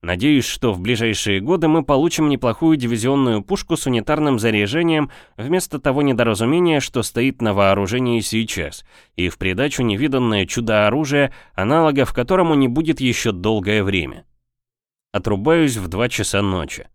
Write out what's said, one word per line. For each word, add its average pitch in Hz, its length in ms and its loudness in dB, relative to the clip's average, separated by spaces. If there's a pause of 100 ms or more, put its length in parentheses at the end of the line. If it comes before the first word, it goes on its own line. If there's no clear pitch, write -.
Надеюсь, 113 420 2
что - 300 -2
в 90 80 -6
ближайшие 107 580 0
годы 160 300 0
мы 160 120 4
получим 151 460 2
неплохую 143 480 2
дивизионную 120 680 0
пушку 165 360 -4
с - 100 -4
унитарным 139 500 0
заряжением 131 760 0 (260)
вместо 147 420 -4
того 139 220 0
недоразумения, 135 800 2
что 123 220 -4
стоит 127 380 -2
на 107 120 0
вооружении 101 680 2
сейчас, 104 640 -6 (320)
и 87 140 -2
в - 80 -12
придачу 101 440 -2
невиданное 117 640 0
чудо-оружие, 127 880 0 (220)
аналогов 139 600 2
которому 165 400 2
не 139 140 4
будет 151 320 -2
еще 120 320 0
долгое 104 500 0
время. 92 440 -2 (880)
Отрубаюсь 113 640 0
в 95 100 -6
два 101 220 -2
часа 101 320 -2
ночи. 92 540 -4